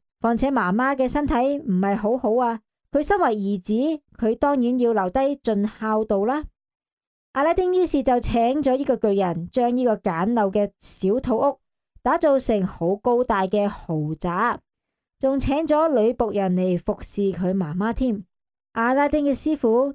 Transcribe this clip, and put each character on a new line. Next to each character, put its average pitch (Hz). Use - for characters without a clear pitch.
況 233
且 262
媽 196
媽 262
嘅 262
身 294
體 -
唔 185
係 196
好 214
好 226
啊。 233
佢 294
身 403
為 254
兒 202
子， 285
佢 226
當 285
然 247
要 233
留 190
低 262
盡 208
孝 220
道 208
啦。 294
阿 277
拉 339
丁 359
於 370
是 277
就 247
請 240
咗 254
呢 269
個 247
巨 202
人， 170
將 240
呢 254
個 214
簡 190
陋 208
嘅 208
小 202
土 262
屋 277
打 294
造 285
成 214
好 175
高 247
大 196
嘅 202
豪 156
宅， 190
仲 269
請 294
咗 302
女 240
僕 226
人 190
嚟 185
服 202
侍 196
佢 180
媽 175
媽 214
添。 220
阿 233
拉 285
丁 294
嘅 285
師 285
傅 254